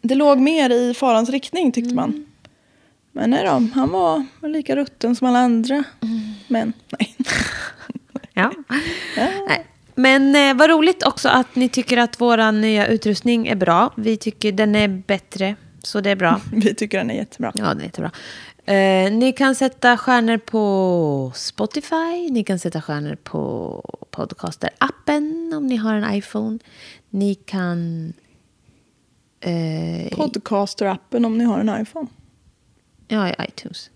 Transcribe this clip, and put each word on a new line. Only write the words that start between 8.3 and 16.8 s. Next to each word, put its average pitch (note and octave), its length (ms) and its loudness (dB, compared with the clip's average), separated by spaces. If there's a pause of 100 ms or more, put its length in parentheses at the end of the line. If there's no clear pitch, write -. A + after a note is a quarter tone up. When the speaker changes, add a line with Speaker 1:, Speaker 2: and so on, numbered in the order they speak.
Speaker 2:
Ja. G3+ 160 2 (680)
Speaker 1:
Ja. B3+ 100 0 (200)
Speaker 2:
Nej. D#4+ 180 0 (300)
Men, C4+ 400 6
eh, C#4 180 6
vad D4+ 160 6
roligt E4 340 4
också - 260 0
att - 260 2
ni B3+ 140 2
tycker B3 280 0
att A#3+ 240 0
våran A3 400 4
nya G#3+ 260 2
utrustning A3+ 600 0
är A3 80 0
bra. F3+ 420 4
Vi A3 200 0
tycker G#3+ 340 -4
den G#3 240 2
är G#3 120 4
bättre, F#3+ 680 -4 (280)
så - 180 -4
det G3 80 0
är G3+ 60 2
bra. F#3+ 300 2
Speaker 1:
<laughs> - 80 -10
Vi A3 220 2
tycker G#3 220 -4